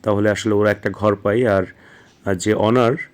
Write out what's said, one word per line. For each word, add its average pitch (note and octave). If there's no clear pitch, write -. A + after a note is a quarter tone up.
তাহলে G#2+
আসলে G#2
ওরা G#2
একটা G2+
ঘর G2+
পায়, G#2+
আর, G2
আর G2
যে G2+
ওনার, A#2